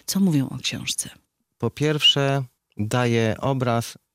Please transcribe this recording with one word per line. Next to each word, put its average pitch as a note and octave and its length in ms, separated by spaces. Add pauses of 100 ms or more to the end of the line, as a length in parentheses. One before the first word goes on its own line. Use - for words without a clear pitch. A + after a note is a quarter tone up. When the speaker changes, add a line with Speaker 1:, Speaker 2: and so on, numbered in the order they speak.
Speaker 1:
Co - 140
mówią D#3 300
o B2+ 80
książce? - 520 (480)
Speaker 2:
Po A#2 120
pierwsze, C#3+ 720 (340)
daje A2+ 640
obraz B2 580 (180)